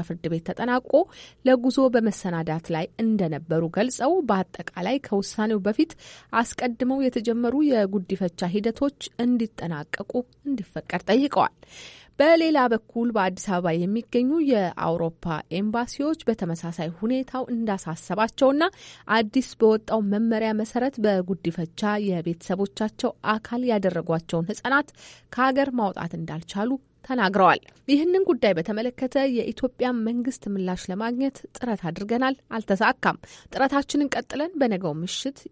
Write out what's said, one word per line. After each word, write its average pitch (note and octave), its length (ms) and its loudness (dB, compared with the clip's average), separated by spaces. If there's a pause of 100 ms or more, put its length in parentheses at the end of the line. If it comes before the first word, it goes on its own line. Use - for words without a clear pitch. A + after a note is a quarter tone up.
ፍርድ E3+ 260 -8
ቤት E3 180 -2
ተጠናቆ B3 460 -2 (520)
ለጉዞ B3+ 340 4 (120)
በመሰናዳት E3+ 800 0
ላይ E3 160 -2 (120)
እንደነበሩ E3 720 0
ገልጸው B3+ 520 0
በአጠቃላይ G3 800 -2
ከውሳኔው G#3+ 600 0
በፊት G#3+ 300 0 (400)
አስቀድመው B3 720 -2
የተጀመሩ A#3+ 520 0 (120)
የጉዲፈቻ F#3+ 840 0
ሂደቶች A3+ 480 -2 (220)
እንዲጠናቀቁ G#3 920 -2 (300)
እንዲፈቀድ F#3 640 -6
ጠይቀዋል። A3 480 2 (640)
በሌላ D#4+ 480 6
በኩል A#3 440 0
በአዲስ F#3+ 360 0
አበባ F3+ 240 0
የሚገኙ G#3+ 580 0 (140)
የአውሮፓ E3+ 840 0 (280)
ኤምባሲዎች A#3+ 720 -2
በተመሳሳይ E3+ 680 -2
ሁኔታው B3+ 540 -2
እንዳሳሰባቸውና A3+ 1160 0 (460)
አዲስ A3+ 460 2
በወጣው A3 480 2
መመሪያ A3 500 0
መሰረት B3 480 -2
በጉዲፈቻ F3+ 840 0 (200)
የቤተሰቦቻቸው F#3+ 1120 -2 (180)
አካል A#3+ 340 -4
ያደረጓቸውን F3 840 0
ህጻናት C4+ 400 0 (440)
ከሀገር C4 440 2
ማውጣት F#3 380 -2
እንዳልቻሉ E3 560 -6 (340)
ተናግረዋል። G3 560 4 (280)
ይህንን F4+ 380 4
ጉዳይ A#3+ 280 4
በተመለከተ A3 600 -2 (140)
የኢትዮጵያ B3 580 -2 (100)
መንግስት A#3+ 500 -4
ምላሽ F#3 380 -4
ለማግኘት A#3+ 500 -2 (160)
ጥረት A3+ 320 -4
አድርገናል፣ A3+ 520 0 (140)
አልተሳካም። G#3+ 680 0 (280)
ጥረታችንን C#4 640 0
ቀጥለን C#4+ 420 -4
በነገው F#3+ 400 0
ምሽት F#3 440 -8 (140)